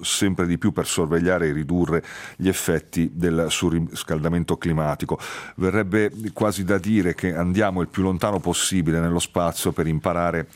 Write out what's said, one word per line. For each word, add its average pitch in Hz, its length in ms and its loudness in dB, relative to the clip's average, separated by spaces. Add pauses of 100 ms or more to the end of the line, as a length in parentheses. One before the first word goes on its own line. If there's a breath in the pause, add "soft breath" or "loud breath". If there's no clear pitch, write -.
sempre 92 420 0
di 87 140 0
più 107 120 2
per 78 140 -2
sorvegliare 85 640 2
e 73 60 0
ridurre 80 500 0 (320 loud breath)
gli 90 120 0
effetti 85 680 0
del 82 360 2
surriscaldamento 82 1080 0
climatico. 76 600 -2 (380 loud breath)
Verrebbe 101 560 2 (220)
quasi 101 300 0
da 98 140 2
dire 90 380 2
che 87 200 -2
andiamo 90 460 0
il 82 60 -2
più - 160 -2
lontano 95 360 0
possibile 82 600 0
nello 85 180 2
spazio 85 540 -2
per 78 160 -2
imparare 85 680 0